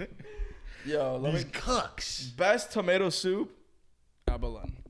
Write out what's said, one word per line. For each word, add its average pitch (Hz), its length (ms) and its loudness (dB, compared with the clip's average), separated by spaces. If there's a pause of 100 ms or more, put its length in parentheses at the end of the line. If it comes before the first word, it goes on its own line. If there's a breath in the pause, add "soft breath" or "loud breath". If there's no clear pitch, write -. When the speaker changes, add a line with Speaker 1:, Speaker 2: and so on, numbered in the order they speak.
(880 loud breath)
Speaker 1:
Yo, 135 300 2
let 139 180 2
Speaker 2:
these - 100 2
Speaker 1:
me - 60 -12
Speaker 2:
cucks. 135 840 -2
Speaker 1:
Best 208 360 4
tomato 185 400 4
soup, 185 440 0 (720)
Abalone. 117 500 -2 (120)